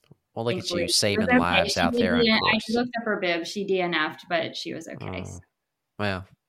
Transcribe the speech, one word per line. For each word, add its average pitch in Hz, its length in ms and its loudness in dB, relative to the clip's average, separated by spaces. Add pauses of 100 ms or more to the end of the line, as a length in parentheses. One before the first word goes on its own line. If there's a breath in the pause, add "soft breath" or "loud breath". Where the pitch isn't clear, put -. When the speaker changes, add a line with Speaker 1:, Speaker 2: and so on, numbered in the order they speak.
(360)
Speaker 1:
Well, 113 100 -2
look 147 120 0
at 175 160 -6
you 175 80 0
Speaker 2:
Thankfully, 170 60 -2
she - 60 0
Speaker 1:
saving 104 240 2
Speaker 2:
was - 120 2
okay. 247 100 6
Speaker 1:
lives 85 420 2
Speaker 2:
She - 40 6
Speaker 1:
out - 60 2
Speaker 2:
was 240 80 0
Speaker 1:
there, 85 220 2
of - 0 -
Speaker 2:
DN-, - 180 4 (140)
I 220 60 2
Speaker 1:
course. - 100 -6
Speaker 2:
looked 240 300 0
up 214 60 -8
her 208 140 0
bib. 170 260 -2
She 196 200 -6
D 190 160 0
N 175 120 0
F'd, 160 360 -2
but 165 260 -2
she - 180 -8
was 160 140 -12
okay. 92 380 -10
Speaker 1:
Oh. 92 140 -12 (600)
Well, 98 280 -4 (220)